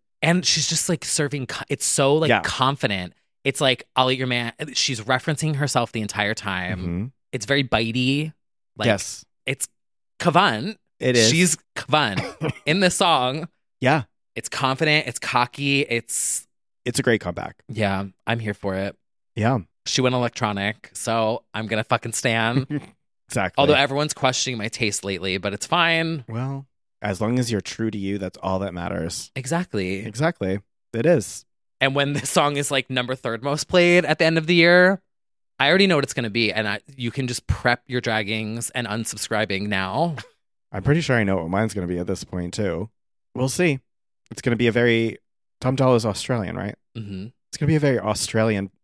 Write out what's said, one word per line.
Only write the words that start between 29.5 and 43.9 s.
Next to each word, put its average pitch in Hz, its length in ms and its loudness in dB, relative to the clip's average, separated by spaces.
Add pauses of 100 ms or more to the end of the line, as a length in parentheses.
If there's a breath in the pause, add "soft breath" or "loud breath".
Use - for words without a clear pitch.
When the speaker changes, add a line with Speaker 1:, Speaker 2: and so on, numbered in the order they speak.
Speaker 2:
Exactly. 107 540 -2 (340)
It 117 140 0
is. 156 360 2 (380)
Speaker 1:
And 135 140 2
when 143 180 0
this - 160 -4
song 147 280 2
is, 143 120 -2
like, 135 220 -2
number 127 240 -2
third 117 260 -6
most 143 280 -4
played 175 360 6
at 151 140 0
the 165 60 6
end 165 120 4
of 160 80 0
the 170 80 2
year, 180 480 6 (560)
I 139 120 4
already 190 180 6
know 180 80 4
what 143 80 2
it's - 100 -6
gonna 120 160 -2
be. 107 240 0
And 107 140 -2
I, 104 140 -4 (140)
you 120 140 -4
can 131 160 -4
just 123 220 -6
prep 123 400 0
your 123 140 -2
draggings 110 760 -4
and 123 100 -4
unsubscribing 104 840 -4
now. 104 480 -2 (280)
<laughs> - 280 -20
Speaker 2:
I'm 95 120 -6
pretty 147 180 4
sure 135 140 0
I 113 80 4
know 95 140 2
what 82 120 -4
mine's 107 240 0
gonna 92 140 -4
be 90 100 -2
at 87 80 -4
this 95 180 -4
point, 87 300 -6
too. 95 380 -4 (420)
We'll 131 160 0
see. 151 300 0 (500)